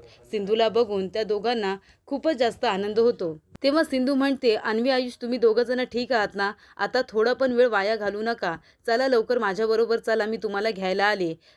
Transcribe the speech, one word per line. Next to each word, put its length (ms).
सिंधूला 380
बघून 380
त्या 160
दोघांना 520
खूपच 280
जास्त 300
आनंद 340
होतो. 380
तेव्हा 200
सिंधू 320
म्हणते, 400
"अन्वी, 340
आयुष, 320
तुम्ही 180
दोघं 240
जण 200
ठीक 280
आहात 240
ना? 160
आता 320
थोडा 240
पण 180
वेळ 160
वाया 280
घालू 260
नका, 340
चला 200
लवकर 300
माझ्याबरोबर 640
चला, 260
मी 120
तुम्हाला 340
घ्यायला 340
आले." 280